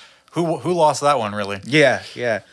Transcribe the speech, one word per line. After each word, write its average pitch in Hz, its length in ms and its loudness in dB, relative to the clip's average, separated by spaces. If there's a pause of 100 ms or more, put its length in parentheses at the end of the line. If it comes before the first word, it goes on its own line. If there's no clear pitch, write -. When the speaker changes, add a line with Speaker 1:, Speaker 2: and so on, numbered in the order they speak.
(320)
Speaker 1:
Who, 165 260 -4
who 151 160 -4
lost 151 280 2
that 143 160 2
one, 107 160 -4
really? 101 300 -6
Speaker 2:
Yeah, 127 400 2 (100)
yeah. 117 280 -4 (120)